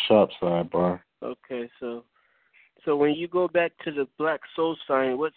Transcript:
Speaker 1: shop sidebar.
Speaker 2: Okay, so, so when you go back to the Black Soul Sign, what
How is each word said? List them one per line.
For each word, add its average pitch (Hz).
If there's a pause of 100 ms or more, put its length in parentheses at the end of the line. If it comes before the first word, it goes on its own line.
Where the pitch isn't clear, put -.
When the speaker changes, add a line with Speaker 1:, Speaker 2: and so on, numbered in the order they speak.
Speaker 1:
shop 104 (100)
sidebar. 87 (220)
Speaker 2:
Okay, 120 (100)
so, 120 (800)
so 156
when 147
you 170
go 180
back 170 (120)
to 165
the 143 (120)
Black 151 (140)
Soul 165 (100)
Sign, 131
what 151